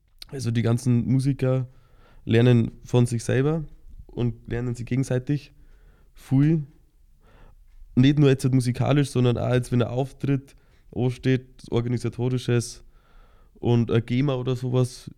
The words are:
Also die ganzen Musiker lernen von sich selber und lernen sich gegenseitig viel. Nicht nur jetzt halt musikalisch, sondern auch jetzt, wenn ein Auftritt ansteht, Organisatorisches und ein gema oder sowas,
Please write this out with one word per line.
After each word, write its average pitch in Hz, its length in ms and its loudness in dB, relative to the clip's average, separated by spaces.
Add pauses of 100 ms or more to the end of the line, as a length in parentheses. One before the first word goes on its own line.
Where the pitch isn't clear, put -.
(280)
Also 117 240 -6
die 117 100 0
ganzen 120 480 0
Musiker 131 580 0 (560)
lernen 117 460 4 (140)
von 123 220 2
sich 120 180 -4
selber 147 400 -2 (420)
und 120 420 -6
lernen 120 280 -6
sich 117 100 -12
gegenseitig 127 640 -4 (640)
viel. 147 500 2 (1300)
Nicht 139 240 4
nur 143 80 6
jetzt 131 160 2
halt 127 100 2
musikalisch, 127 560 0
sondern 123 280 2
auch 120 140 -2
jetzt, 123 200 0
wenn 123 100 2
ein 110 60 -2
Auftritt 135 680 -4 (400)
ansteht, 127 760 -4
Organisatorisches 120 1160 -4 (720)
und 117 360 0
ein 113 160 0
gema 131 300 -2
oder 127 180 -4
sowas, 123 640 -4